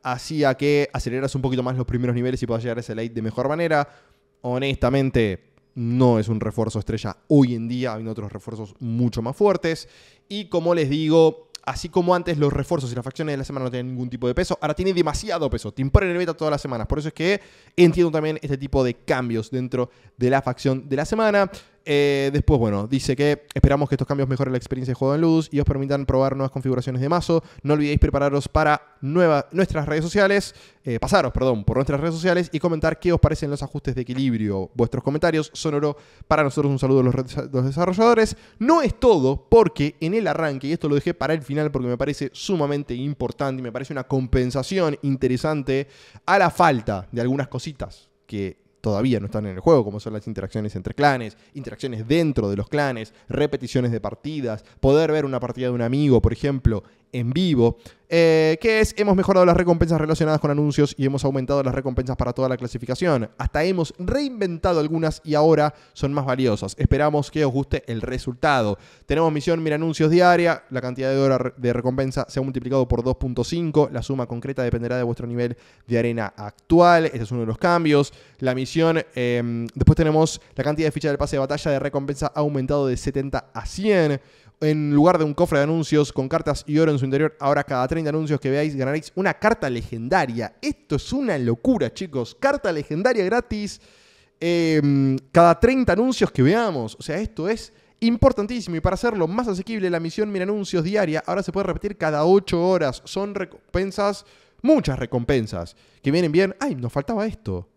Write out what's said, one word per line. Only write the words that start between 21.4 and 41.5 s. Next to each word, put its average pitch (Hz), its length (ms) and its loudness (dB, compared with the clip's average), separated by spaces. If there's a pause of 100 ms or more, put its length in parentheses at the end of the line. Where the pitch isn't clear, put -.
Eh, 143 460 2
después, 143 300 6
bueno, 104 260 2
dice 135 260 0
que 147 400 2
esperamos 139 360 4
que 143 60 0
estos 131 120 -2
cambios 139 220 -2
mejoren 131 240 -2
la 127 40 0
experiencia 127 340 -6
de 120 40 -2
juego 139 200 0
en 156 60 0
Ludus 160 300 2
y 143 80 0
os 139 60 2
permitan 139 400 0
probar 135 280 2
nuevas 135 160 -2
configuraciones 127 520 -4
de 139 80 -2
mazo. 165 340 0 (180)
No 143 120 2
olvidéis 147 260 2
prepararos 143 480 2
para 151 540 0
nueva, 151 500 2
nuestras 160 340 0
redes 151 200 -2
sociales, 196 500 2 (300)
eh, 117 120 -4
pasaros, 135 360 2
perdón, 120 320 0
por - 100 0
nuestras 139 240 0
redes 165 160 -2
sociales 175 380 0
y 156 60 -2
comentar 160 400 0
qué 175 120 0
os 165 80 2
parecen 147 300 2
los 143 140 -6
ajustes 135 320 -8
de 127 60 -6
equilibrio. 113 760 -2
Vuestros 117 280 0
comentarios 156 500 0
son 156 200 -4
oro 147 240 -2 (280)
para 156 180 2
nosotros. 143 280 0
Un 135 80 0
saludo 135 220 4
a - 20 4
los 123 120 2
re-, 131 360 -6
los 127 140 0
desarrolladores. 190 720 2 (220)
No 320 220 4
es 247 160 0
todo, 151 520 2
porque 170 500 4
en 160 140 -2
el 214 140 0
arranque, 147 400 -2
y 147 40 -2
esto 165 160 -2
lo 143 80 2
dejé 170 180 0
para 156 200 -2
el 156 80 -2
final 147 280 -2